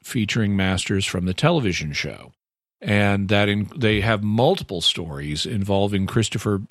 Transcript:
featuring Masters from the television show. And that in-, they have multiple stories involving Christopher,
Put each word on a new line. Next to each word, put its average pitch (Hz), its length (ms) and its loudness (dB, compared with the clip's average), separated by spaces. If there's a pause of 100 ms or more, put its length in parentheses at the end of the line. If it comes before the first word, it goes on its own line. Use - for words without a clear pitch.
featuring 104 540 0
Masters 95 500 0
from 90 200 -2
the 90 80 -2
television 104 580 0
show. - 400 -10 (520)
And 101 440 2
that 104 200 4
in-, 101 280 0
they 107 240 2
have 104 240 0
multiple 113 560 0
stories 76 680 -4
involving 98 600 0
Christopher, 104 640 0